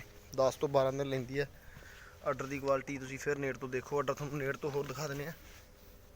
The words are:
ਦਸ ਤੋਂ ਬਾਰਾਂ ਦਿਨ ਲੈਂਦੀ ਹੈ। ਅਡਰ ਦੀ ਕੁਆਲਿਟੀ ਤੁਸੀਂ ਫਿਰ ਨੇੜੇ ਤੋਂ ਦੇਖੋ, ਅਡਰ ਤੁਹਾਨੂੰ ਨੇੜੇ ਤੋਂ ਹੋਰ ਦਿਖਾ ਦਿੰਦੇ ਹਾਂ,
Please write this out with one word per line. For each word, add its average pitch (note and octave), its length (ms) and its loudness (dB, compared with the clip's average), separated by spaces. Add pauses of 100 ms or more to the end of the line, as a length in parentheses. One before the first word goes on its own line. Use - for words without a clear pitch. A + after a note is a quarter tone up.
(380)
ਦਸ C3 180 6
ਤੋਂ D3+ 140 2
ਬਾਰਾਂ C3+ 240 6
ਦਿਨ C#3 160 0
ਲੈਂਦੀ C3 300 -2
ਹੈ। C#3+ 80 2 (840)
ਅਡਰ C3 160 0
ਦੀ C#3 140 -4
ਕੁਆਲਿਟੀ C3+ 380 4
ਤੁਸੀਂ C3 200 -6
ਫਿਰ C#3+ 200 2
ਨੇੜੇ C3+ 220 0
ਤੋਂ C3 100 -4
ਦੇਖੋ, B2+ 320 0
ਅਡਰ C#3 120 2
ਤੁਹਾਨੂੰ C#3+ 240 -4
ਨੇੜੇ C3+ 240 0
ਤੋਂ D3+ 100 -2
ਹੋਰ C#3+ 160 2
ਦਿਖਾ C#3+ 200 -4
ਦਿੰਦੇ C#3+ 180 -4
ਹਾਂ, D#3+ 80 -6 (840)